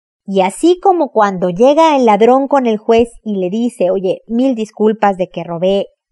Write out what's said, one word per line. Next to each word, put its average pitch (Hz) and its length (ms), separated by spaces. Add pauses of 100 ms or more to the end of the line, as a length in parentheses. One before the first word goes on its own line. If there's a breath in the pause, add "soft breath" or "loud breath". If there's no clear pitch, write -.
(240)
Y 196 160
así 330 420
como 349 280
cuando 190 400
llega 285 460
el 254 100
ladrón 233 420
con 269 180
el 214 120
juez 233 320 (120)
y 214 140
le 185 140
dice, 220 400
"Oye, 185 360
mil 247 300
disculpas 214 600
de 180 120
que 170 160
robé, 180 420 (260)